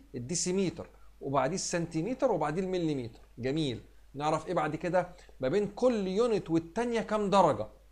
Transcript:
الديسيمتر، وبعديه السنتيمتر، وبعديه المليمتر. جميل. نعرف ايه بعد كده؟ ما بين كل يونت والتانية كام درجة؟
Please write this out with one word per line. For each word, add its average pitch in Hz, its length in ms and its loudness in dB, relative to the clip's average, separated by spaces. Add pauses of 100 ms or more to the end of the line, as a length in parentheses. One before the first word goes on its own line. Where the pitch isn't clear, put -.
(160)
الديسيمتر، 170 760 -2 (320)
وبعديه 139 340 0
السنتيمتر، 180 760 -2
وبعديه 156 300 0
المليمتر. 160 580 -2 (180)
جميل. 131 440 -2 (320)
نعرف 151 340 -2
ايه 180 60 -2
بعد 156 220 0
كده؟ 175 400 -2 (240)
ما 127 80 0
بين 190 200 2
كل 220 400 0
يونت 202 420 0
والتانية 220 520 0
كام 208 280 0
درجة؟ 151 380 6 (240)